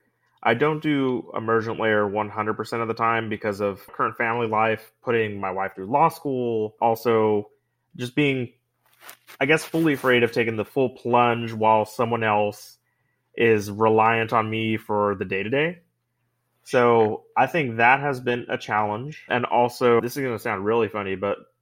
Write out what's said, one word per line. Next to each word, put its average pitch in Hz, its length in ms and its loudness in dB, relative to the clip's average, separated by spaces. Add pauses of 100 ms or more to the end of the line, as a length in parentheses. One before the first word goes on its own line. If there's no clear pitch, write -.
(440)
I 117 100 4
don't 151 300 0
do 135 520 -2
emergent 110 440 -2
layer 107 280 2
one 104 220 -4
hundred 107 240 -4
percent 117 300 -6
of 113 40 -2
the 113 60 -2
time 113 340 0
because 104 320 -4
of 101 280 -4
current 113 300 -4
family 117 280 -2
life, 110 460 -2 (100)
putting 110 380 -2
my 95 100 -4
wife 95 240 -4
through 95 140 -12
law 147 220 2
school, 120 680 -4
also 110 720 2 (460)
just 123 180 -8
being, 135 400 -2 (880)
I 139 80 0
guess, 156 180 2
fully 165 280 0
afraid 127 280 2
of 117 100 2
taking 113 260 -2
the 104 60 -2
full 131 280 -2
plunge 120 600 0
while 110 320 2
someone 117 380 -2
else 104 540 -2 (580)
is 107 360 2
reliant 110 600 2
on 113 160 2
me 110 300 -2
for 104 380 -2
the 98 100 -6
day-to-day. 123 540 -4 (840)
So 117 580 2 (120)
I 113 120 2
think 127 300 -4
that 123 220 4
has 139 200 -4
been 123 280 -4
a 123 120 -4
challenge. 107 680 -4
And 120 160 0
also, 120 580 2
this 120 160 -8
is 139 60 -4
gonna 120 140 -4
sound 101 280 -6
really 113 220 2
funny, 98 280 -6
but 101 240 -4 (220)